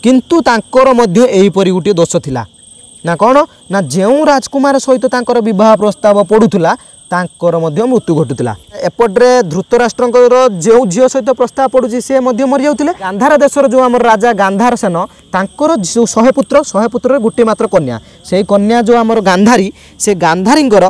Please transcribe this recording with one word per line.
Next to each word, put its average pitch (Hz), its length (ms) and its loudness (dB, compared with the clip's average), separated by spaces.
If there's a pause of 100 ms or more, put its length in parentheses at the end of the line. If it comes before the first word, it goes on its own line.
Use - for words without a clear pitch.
କିନ୍ତୁ 254 380 2
ତାଙ୍କର 247 520 0
ମଧ୍ୟ 226 280 2
ଏହିପରି 190 500 2
ଗୋଟିଏ 185 220 -2
ଦୋଷ 165 240 0
ଥିଲା। 127 400 -8 (500)
ନା 170 80 -2
କ'ଣ? 247 220 2 (340)
ନା, 196 160 -4
ଯେଉଁ 196 400 0
ରାଜକୁମାର 277 560 0
ସହିତ 262 240 0
ତାଙ୍କର 240 320 -2
ବିବାହ 220 320 2 (100)
ପ୍ରସ୍ତାବ 208 340 0 (120)
ପଡ଼ୁଥିଲା, 208 440 2 (400)
ତାଙ୍କର 175 520 -4
ମଧ୍ୟ 160 240 -4
ମୃତ୍ୟୁ 220 320 -2
ଘଟୁଥିଲା। 123 340 -4 (300)
ଏପଟରେ 233 460 0 (180)
ଧୃତରାଷ୍ଟ୍ରଙ୍କର 240 880 0 (240)
ଯେଉଁ 226 320 4
ଝିଅ 247 160 2
ସହିତ 254 220 -2 (100)
ପ୍ରସ୍ତାବ 269 320 -2
ପଡ଼ୁଛି, 254 320 -2
ସେ 269 160 -4
ମଧ୍ୟ 247 320 -2
ମରିଯାଉଥିଲେ। 294 480 -2
ଗାନ୍ଧାର 202 340 -2 (100)
ଦେଶର 277 280 0
ଯେଉଁ 262 160 2
ଆମର 240 140 0 (100)
ରାଜା 220 220 2
ଗାନ୍ଧାର 196 420 0
ସେନ, 190 200 -4 (360)
ତାଙ୍କର 196 480 -2
ଯେଉଁ 226 260 -2
ଶହେ 240 300 2
ପୁତ୍ର, - 200 -4 (120)
ଶହେ 214 240 -2
ପୁତ୍ରରେ 254 320 -2
ଗୋଟିଏ 226 240 0
ମାତ୍ର 220 240 -2
କନ୍ୟା, 139 240 -6 (320)
ସେଇ 190 160 -2
କନ୍ୟା 202 400 0
ଯେଉଁ 233 160 2
ଆମର 226 240 0
ଗାନ୍ଧାରୀ, 196 440 2 (320)
ସେ 208 160 -4
ଗାନ୍ଧାରୀଙ୍କର 190 760 2